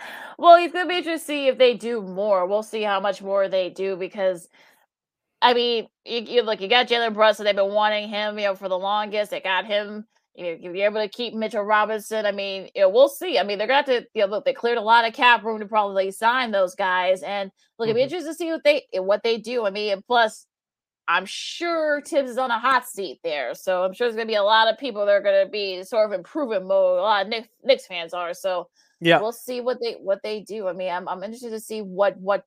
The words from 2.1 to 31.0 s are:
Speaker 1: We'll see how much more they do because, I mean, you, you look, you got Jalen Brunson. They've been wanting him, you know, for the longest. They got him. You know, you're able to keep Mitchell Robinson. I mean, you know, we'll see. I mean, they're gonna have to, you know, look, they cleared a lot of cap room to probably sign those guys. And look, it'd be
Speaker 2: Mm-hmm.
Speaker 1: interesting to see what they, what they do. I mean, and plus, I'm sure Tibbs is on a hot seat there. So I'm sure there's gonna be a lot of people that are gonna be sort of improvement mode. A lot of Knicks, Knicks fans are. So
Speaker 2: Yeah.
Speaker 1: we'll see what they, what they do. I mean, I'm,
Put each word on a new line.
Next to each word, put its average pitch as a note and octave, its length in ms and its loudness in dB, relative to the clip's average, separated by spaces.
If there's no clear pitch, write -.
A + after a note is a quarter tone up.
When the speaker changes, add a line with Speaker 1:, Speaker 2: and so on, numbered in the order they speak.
Speaker 1:
We'll G#3 180 0
see G#3+ 180 -6
how G3+ 160 0
much G3 240 -4
more G3 260 0
they F#3 220 -2
do F#3+ 260 -6
because, F#3 520 -4
I A#3+ 140 6
mean, A#3+ 320 0
you, A#3 160 -6
you A3 220 0
look, G#3+ 180 -2
you F#3+ 60 -6
got A#3+ 220 2
Jalen A#3 260 0
Brunson. G#3+ 300 2
They've G#3 100 2
been G3 180 0
wanting G#3 360 0
him, G#3 300 -4
you G#3 80 -2
know, G3 100 0
for G3 120 -8
the F#3 100 -2
longest. G#3 520 -2
They D#3+ 100 -6
got F#3+ 260 -2
him. G#3+ 380 -4
You F3 100 -12
know, E3+ 280 -10
you're G3 140 0
able G#3 140 -2
to G#3 80 -2
keep A#3 260 -10
Mitchell A3 280 -4
Robinson. G#3+ 640 -2
I G3+ 60 -2
mean, G3 420 -8
you G3 80 0
know, F#3+ 60 8
we'll B3+ 200 6
see. E4+ 300 -4
I F#3 60 2
mean, G3+ 140 -4
they're G#3+ 100 -2
gonna C4+ 80 4
have C#4+ 100 2
to, A#3+ 280 0
you G#3+ 80 0
know, G3 40 2
look, G3 180 -2
they F3+ 80 0
cleared A#3 260 -2
a G#3 40 -4
lot A3+ 240 4
of A3+ 80 -4
cap A#3+ 300 4
room A3 160 -6
to G#3 60 -10
probably G3 440 0
sign A#3+ 400 0
those F#3+ 240 2
guys. F#3 480 0
And G3 300 -6
look, A3+ 80 -4
it'd A3 80 2
be A#3+ 60 2
Speaker 2:
Mm-hmm. C4+ 40 4
Speaker 1:
interesting D#4 280 -6
to D4+ 40 -12
see E4 140 -6
what D#4+ 140 -4
they, D4 180 4
what F#3+ 280 0
they A3+ 160 0
do. A3+ 280 -4
I G3 40 -2
mean, G#3 220 -4
and F#3+ 120 -6
plus, A#3 420 0
I'm F#3 180 0
sure D#4 760 -4
Tibbs C#4 300 -2
is A3+ 80 -10
on B3+ 120 -2
a A3+ 80 0
hot B3+ 300 0
seat F3+ 340 -10
there. D3 320 -4
So F#3 300 -2
I'm F#3 80 0
sure A#3+ 160 -2
there's A3 80 -6
gonna A3+ 100 -4
be A3 80 -2
a G#3 80 2
lot A3 240 6
of A3 120 2
people G#3 280 -4
that G3+ 60 6
are G3+ 80 4
gonna G3 260 4
be G3 380 -6
sort G#3+ 220 2
of G3+ 120 -4
improvement G#3+ 480 -4
mode. F#3 320 4
A F3+ 40 0
lot G#3 200 4
of G3 60 -6
Knicks, A3+ 200 -6
Knicks B3 240 2
fans F3 280 -8
are. F3 180 -4
So F3+ 360 -4
Speaker 2:
Yeah. E3 200 6
Speaker 1:
we'll A3 120 -2
see B3 280 -8
what A#3+ 220 -2
they, A#3 120 -4
what G3 280 -4
they G#3+ 180 -6
do. F#3+ 280 -8
I F3 40 -4
mean, F#3 200 -6
I'm, F3 160 -6